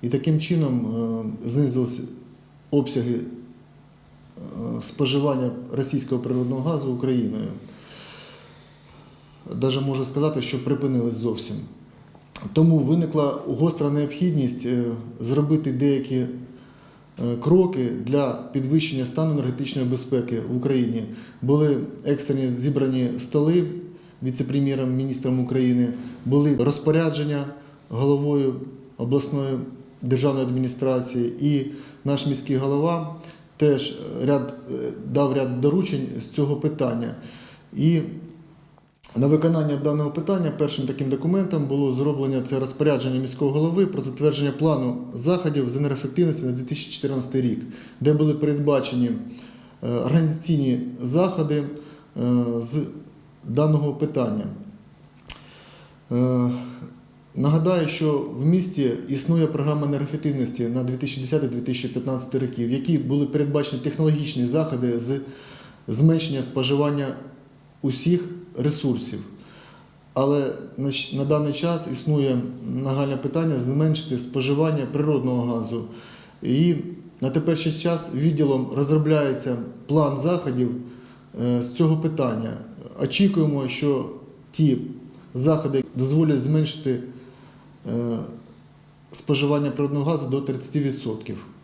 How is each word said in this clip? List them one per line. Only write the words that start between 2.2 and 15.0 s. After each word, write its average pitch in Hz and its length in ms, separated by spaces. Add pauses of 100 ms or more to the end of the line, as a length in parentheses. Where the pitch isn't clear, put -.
обсяги, 127 440
е, 117 60 (1700)
споживання 135 640 (220)
російського 131 480
природного 127 500
газу 139 220
Україною. 120 560 (2000)
Даже 131 260
можу 135 240
сказати, 147 380
що 127 220
припинились 123 500
зовсім. 107 420 (960)
Тому 160 260
виникла 151 680
гостра 147 440
необхідність, 147 760
е, 120 180 (360)